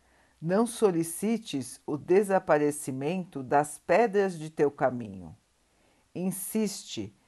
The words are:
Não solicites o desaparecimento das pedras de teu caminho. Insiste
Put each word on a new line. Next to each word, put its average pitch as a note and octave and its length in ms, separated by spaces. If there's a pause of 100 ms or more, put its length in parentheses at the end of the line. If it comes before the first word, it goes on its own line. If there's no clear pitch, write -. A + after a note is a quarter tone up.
(400)
Não G3 280
solicites F#3+ 1160
o D3 120
desaparecimento D#3 1500
das D3 340
pedras G3 640
de D#3 120
teu D3 200
caminho. G#2+ 680 (800)
Insiste F#3 1000 (160)